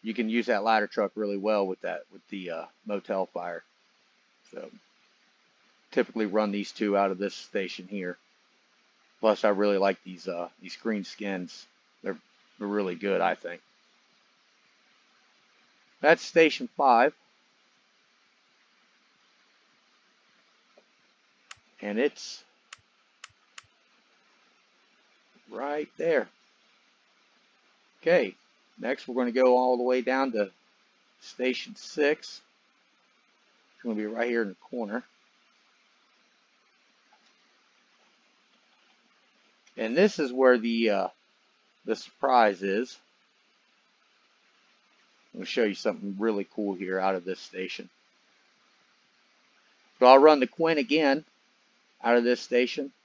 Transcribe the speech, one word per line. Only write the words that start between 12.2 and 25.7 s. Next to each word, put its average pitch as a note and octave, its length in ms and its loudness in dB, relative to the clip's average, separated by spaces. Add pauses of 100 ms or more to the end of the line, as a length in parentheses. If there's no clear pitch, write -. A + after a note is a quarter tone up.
they're G#2 80 -8
really G2+ 260 -4
good, F#2 280 -2
I F2+ 120 0
think. E2+ 280 -12 (2500)
That's D#3+ 200 6
Station D3+ 560 2
five. C3 380 4 (4000)
And G#2 180 -4
it's - 440 -4 (3000)
right C#3+ 460 -8